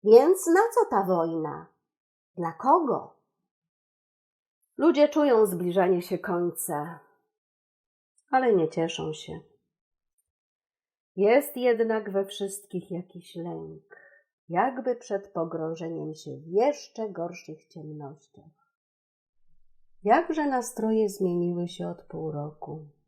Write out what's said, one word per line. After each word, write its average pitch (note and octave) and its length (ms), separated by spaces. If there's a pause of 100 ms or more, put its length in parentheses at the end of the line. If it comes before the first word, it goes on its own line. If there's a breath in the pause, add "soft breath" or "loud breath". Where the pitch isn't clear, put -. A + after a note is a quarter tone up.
Więc C4+ 400
na E4+ 140 (140)
co A4 160
ta G3+ 120
wojna? E3 640 (720)
Dla E3+ 160
kogo? C4+ 640 (1600)
Ludzie D4 320
czują C#4+ 380
zbliżanie F3+ 560
się F3 160
końca, F3 840 (1300)
ale A#3+ 240
nie D#3+ 140
cieszą D#3+ 440
się. D#3+ 280 (1800)
Jest A3+ 400
jednak A3+ 560
we G3 120
wszystkich - 680
jakiś F3 460
lęk, E3 600 (520 loud breath)
jakby A#3+ 480
przed G3 360
pogrążeniem E3 840
się D#3 220
w D3 100
jeszcze A3 640
gorszych E3+ 560
ciemnościach. D3+ 1040 (1300)
Jakże D#4 440
nastroje A3 600
zmieniły F3 600
się F3 200
od F3 140
pół D#3+ 300
roku. D3 560 (200)